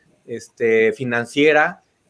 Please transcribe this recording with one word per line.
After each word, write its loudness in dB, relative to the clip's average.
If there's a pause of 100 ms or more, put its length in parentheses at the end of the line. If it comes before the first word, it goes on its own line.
(260)
este, -2
financiera 0 (260)